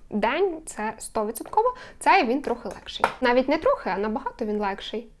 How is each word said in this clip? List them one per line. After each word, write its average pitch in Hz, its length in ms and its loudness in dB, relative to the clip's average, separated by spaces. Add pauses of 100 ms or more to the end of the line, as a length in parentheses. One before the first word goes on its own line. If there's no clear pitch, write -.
день, 311 560 0
це 220 320 -6
стовідсотково. 320 800 -2 (240)
Цей 339 280 6
він 269 140 2
трохи 240 280 -4
легший. - 360 -4 (160)
Навіть 254 280 4
не 311 80 4
трохи, 494 320 2
а 185 80 0
набагато 226 480 -4
він 208 140 -2
легший. 208 480 -6 (120)